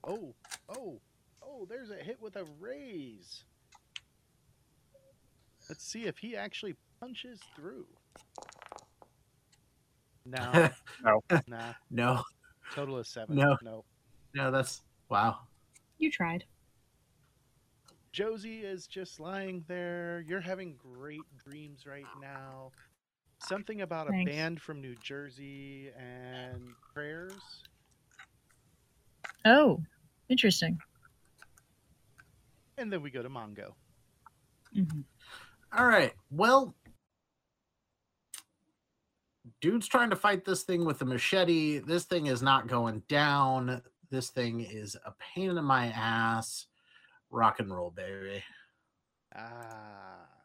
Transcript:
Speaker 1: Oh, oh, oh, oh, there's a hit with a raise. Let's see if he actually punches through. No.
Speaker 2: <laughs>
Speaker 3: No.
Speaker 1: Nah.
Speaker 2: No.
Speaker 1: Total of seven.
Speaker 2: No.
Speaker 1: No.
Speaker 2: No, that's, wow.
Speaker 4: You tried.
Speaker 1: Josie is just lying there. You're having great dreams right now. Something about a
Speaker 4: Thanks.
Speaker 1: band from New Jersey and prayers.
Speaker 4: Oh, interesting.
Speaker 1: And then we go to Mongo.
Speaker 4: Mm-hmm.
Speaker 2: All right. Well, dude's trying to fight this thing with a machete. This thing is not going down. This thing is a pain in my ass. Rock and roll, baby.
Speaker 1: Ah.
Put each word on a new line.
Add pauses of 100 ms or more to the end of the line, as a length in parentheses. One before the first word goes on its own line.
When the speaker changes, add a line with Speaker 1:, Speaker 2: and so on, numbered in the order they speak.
Speaker 1:
Oh, (360)
oh,
oh, (420)
oh,
there's
a
hit
with
a (160)
raise. (2250)
Let's
see
if
he
actually (240)
punches (160)
through. (2500)
No. (160)
Speaker 2:
<laughs>
Speaker 3:
No. (280)
Speaker 1:
Nah. (180)
Speaker 2:
No. (500)
Speaker 1:
Total
of
seven.
Speaker 2:
No.
Speaker 1:
No. (480)
Speaker 2:
No,
that's, (260)
wow. (600)
Speaker 4:
You
tried. (1700)
Speaker 1:
Josie
is
just
lying
there.
You're
having
great (200)
dreams
right (160)
now. (680)
Something
about
a
Speaker 4:
Thanks.
Speaker 1:
band
from
New
Jersey (100)
and (320)
prayers. (2250)
Speaker 4:
Oh, (480)
interesting. (2000)
Speaker 1:
And
then
we
go
to
Mongo. (1040)
Speaker 4:
Mm-hmm. (720)
Speaker 2:
All
right. (180)
Well, (3000)
dude's
trying
to
fight
this
thing
with
a
machete.
This
thing
is
not
going
down. (300)
This
thing
is
a (200)
pain
in
my
ass. (680)
Rock
and
roll,
baby. (880)
Speaker 1:
Ah. (180)